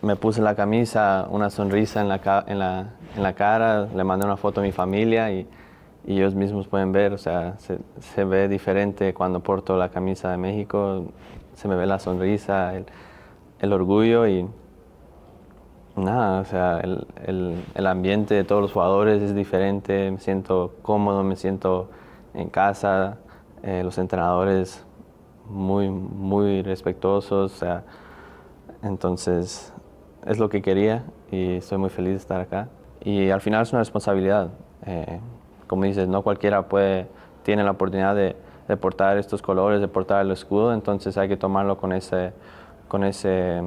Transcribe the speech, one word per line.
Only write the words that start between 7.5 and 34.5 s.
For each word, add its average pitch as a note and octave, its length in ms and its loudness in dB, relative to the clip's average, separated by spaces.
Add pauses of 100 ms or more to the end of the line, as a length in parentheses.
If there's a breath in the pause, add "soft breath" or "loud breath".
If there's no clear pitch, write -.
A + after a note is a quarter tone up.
se, - 220 -8 (200)
se - 260 -4
ve F#2+ 220 4
diferente G2 680 0
cuando F#2 240 0
porto F#2+ 360 0
la F2+ 140 2
camisa F#2 400 -4
de F2+ 80 -2
México, G2 680 -2 (480 loud breath)
se - 120 -8
me G2 80 0
ve F2+ 120 0
la G2 100 0
sonrisa, F#2+ 760 -2
el, F#2+ 100 -10 (760 loud breath)
el G2+ 140 0
orgullo G#2+ 540 4
y F#2 200 2 (1500)
nada, G2 460 0
o G2 40 -4
sea, F2+ 360 0
el, - 260 -6 (180)
el, F2+ 380 -4 (100)
el G2 140 0
ambiente G2 480 0
de G2 80 4
todos G2+ 180 2
los G2 100 0
jugadores G2+ 520 4
es G2+ 100 -2
diferente, G2 760 0
me F#2+ 80 -6
siento F#2+ 640 -2
cómodo, G#2 400 2
me F#2+ 140 0
siento F#2 520 -2 (460 loud breath)
en E2+ 140 -6
casa, G2 680 0 (460 loud breath)
eh, F#2 200 -4
los F2+ 140 -4
entrenadores F#2 880 0 (640)
muy, G2 420 -2
muy F#2+ 760 0
respetuosos, G2 880 -2
o - 20 -20
sea, F2 280 -4 (1000 loud breath)
entonces F2+ 880 -2 (540)
es G#2+ 140 -2
lo G#2+ 100 2
que G2+ 140 -2
quería G#2+ 400 2 (280)
y F#2 260 -2
estoy F#2 200 -6
muy G2 140 0
feliz F#2 220 -2
de F#2+ 40 -4
estar F#2+ 240 -4
acá. G2 260 -6 (320)
Y G2 300 0
al G2 120 4
final G#2+ 200 2
es A#2 100 -2
una B2 100 2
responsabilidad, G2 680 0 (380)